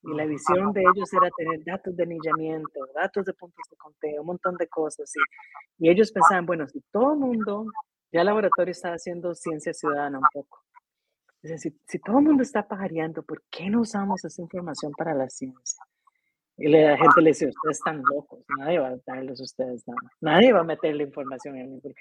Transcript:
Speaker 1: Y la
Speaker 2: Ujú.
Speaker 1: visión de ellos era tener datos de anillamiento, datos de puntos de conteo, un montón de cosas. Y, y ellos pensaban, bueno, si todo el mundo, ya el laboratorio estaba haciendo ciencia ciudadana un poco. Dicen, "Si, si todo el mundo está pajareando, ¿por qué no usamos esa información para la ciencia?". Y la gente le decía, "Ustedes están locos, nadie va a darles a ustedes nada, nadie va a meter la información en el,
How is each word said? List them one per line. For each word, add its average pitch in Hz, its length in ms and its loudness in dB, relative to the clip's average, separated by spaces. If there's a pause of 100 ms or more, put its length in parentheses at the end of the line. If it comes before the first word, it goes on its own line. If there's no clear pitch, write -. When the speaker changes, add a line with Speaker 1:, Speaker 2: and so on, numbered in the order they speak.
Speaker 1:
Y 160 120 -8
la 156 100 -4
Speaker 2:
Ujú. - 20 -4
Speaker 1:
visión 165 460 0
de 185 160 4
ellos 185 240 0
era 175 180 4
tener 160 340 -6
datos 185 320 -8
de 175 60 0
anillamiento, 160 920 -4
datos 190 300 -4
de 190 80 -6
puntos - 360 -18
de - 80 -20
conteo, 151 440 -10
un 156 60 -10
montón 180 300 -6
de 170 120 -4
cosas. 151 480 -6
Y, 156 100 2 (520)
y 165 120 6
ellos 208 220 4
pensaban, 175 320 4
bueno, 165 220 -2
si - 140 -14 (100)
todo 262 220 2
el 302 60 0
mundo, 220 540 -4 (380)
ya 170 100 2
el 180 60 4
laboratorio 185 440 2
estaba 170 240 -8
haciendo 170 400 -8
ciencia 160 380 -6
ciudadana 143 460 -4
un - 100 6
poco. - 300 -6 (840)
Dicen, 160 180 -10
"Si, - 180 -8 (100)
si 175 120 -8
todo 233 200 2
el 294 60 6
mundo 285 180 4
está 208 240 -4
pajareando, 165 560 -6
¿por - 280 -12
qué 180 180 -8
no 233 120 2
usamos 196 440 -2
esa 175 160 -12
información 165 540 -8
para 160 180 -4
la 131 160 -2
ciencia?". - 540 -12 (720)
Y 151 120 0
la 151 280 8
gente 160 240 8
le 156 100 8
decía, 139 180 0
"Ustedes 151 300 -4
están 147 280 -4
locos, - 420 -4
nadie 147 300 -2
va 131 100 -2
a 127 80 -8 (100)
darles 131 340 -10
a - 40 -10
ustedes 123 420 -8
nada, 120 140 -10 (200)
nadie 185 320 6
va 180 80 6
a - 40 0
meter 156 300 -2
la 147 80 -4
información 135 540 -10
en 131 260 -14
el, 139 180 -14